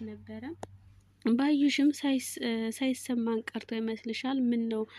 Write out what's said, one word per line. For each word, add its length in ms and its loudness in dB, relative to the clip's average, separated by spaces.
ነበረ። 380 -12
ባዩሽም 680 4
ሳይስ-፣ 460 -2
እ፣ 120 -2
ሳይሰማን 760 0
ቀርቶ 280 -10
ይመስልሻል? 680 -4
ምን 260 2
ነው 160 -2